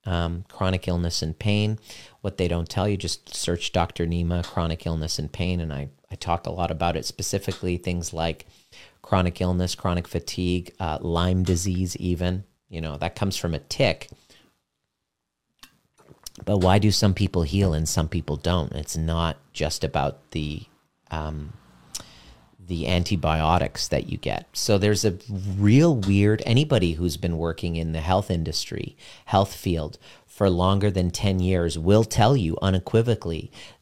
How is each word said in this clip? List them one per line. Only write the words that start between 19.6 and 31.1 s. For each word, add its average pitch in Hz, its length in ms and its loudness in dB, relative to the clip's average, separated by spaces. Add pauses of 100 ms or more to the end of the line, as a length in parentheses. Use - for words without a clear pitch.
about 71 480 -4
the, 76 320 -6 (480)
um, 76 420 -6 (1040)
the 85 300 -6
antibiotics 80 1040 0
that - 200 -2
you - 80 -6
get. - 360 -6
So - 240 0
there's 104 260 2
a 95 140 2 (120)
real 101 640 4
weird, 101 520 4
anybody 117 480 2
who's 82 240 -2
been 85 200 -2
working 82 380 -2
in 82 160 -4
the 80 80 -2
health 92 320 0
industry, - 640 -4 (300)
health 98 280 2
field 80 460 -4 (260)
for - 240 2
longer 95 400 4
than 90 220 0